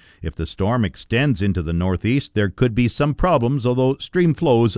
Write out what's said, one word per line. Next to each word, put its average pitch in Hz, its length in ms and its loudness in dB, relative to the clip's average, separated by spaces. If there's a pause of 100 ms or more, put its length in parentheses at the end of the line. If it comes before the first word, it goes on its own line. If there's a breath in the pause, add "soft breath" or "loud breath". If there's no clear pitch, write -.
(220 soft breath)
If 80 140 -6
the 80 120 -4
storm 110 360 -2
extends 113 580 -2
into 95 200 0
the 80 120 -4
northeast, 92 600 -2
there 104 160 0
could 117 260 0
be 120 140 2
some 147 240 -2
problems, 139 520 0
although 127 320 2
stream 175 360 0
flows 117 440 2